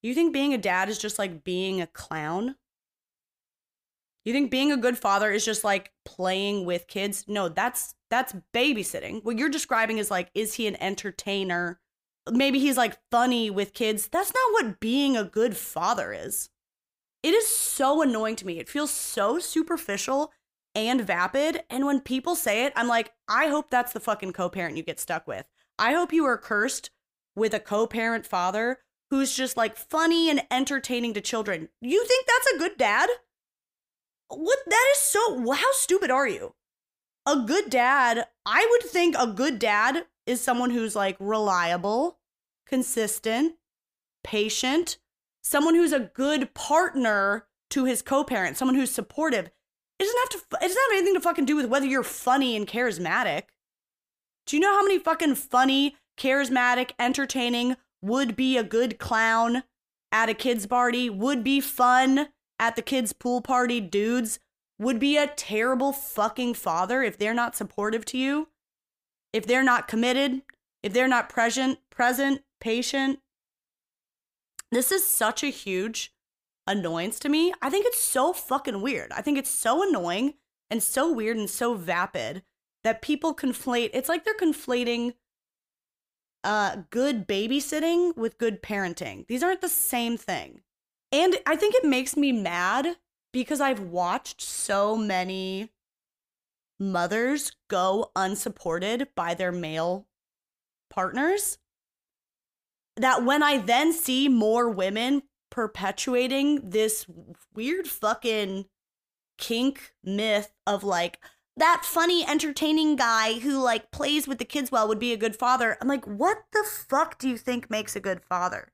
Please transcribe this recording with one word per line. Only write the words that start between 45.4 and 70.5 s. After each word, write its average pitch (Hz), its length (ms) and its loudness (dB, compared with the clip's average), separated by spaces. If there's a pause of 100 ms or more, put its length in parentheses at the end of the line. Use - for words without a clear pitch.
someone 311 320 4
who's 339 180 6
a 269 60 2
good 262 560 -2
partner 226 880 2 (240)
to 262 160 2
his 247 160 0
co-parent, 254 560 0
someone 262 180 2
who's 262 140 2
supportive. 226 600 -2 (480)
It 381 60 0
doesn't 466 160 0
have 508 80 0
to 392 100 -8
fu-, - 260 -4
it 359 40 2
doesn't 415 200 2
have 403 80 4
anything 381 160 4
to 320 80 2
fucking 339 240 2
do 294 100 2
with 277 120 0
whether 269 180 2
you're 262 160 0
funny 254 540 0
and 208 100 -2
charismatic. 190 800 -2 (1040)
Do 285 80 -4
you 302 40 4
know 392 140 6
how 403 80 4
many 392 160 4
fucking 320 380 2
funny, 269 640 2 (200)
charismatic, 254 800 2
entertaining, 247 800 -2 (240)
would 226 340 0
be 262 220 2
a 226 60 0
good 226 360 0
clown 226 640 0 (480)
at 220 160 2
a 220 60 0
kid's 220 340 -2
party, 247 420 2
would 233 320 0
be 269 200 2
fun 262 640 4 (320)
at 226 160 0
the 226 60 -2
kids' 254 320 -2
pool 247 260 -2
party 247 400 0
dudes, 214 600 0 (380)
would 226 220 0
be 285 160 2
a 294 120 4
terrible 262 640 -2
fucking 233 600 -2
father 196 480 -2
if 220 160 -2
they're 214 160 -2
not 233 220 -2
supportive 214 480 -4
to - 140 -8
you, 285 320 -2 (800)
if 220 140 -4
they're 247 180 4
not 247 240 2
committed, 254 540 0 (420)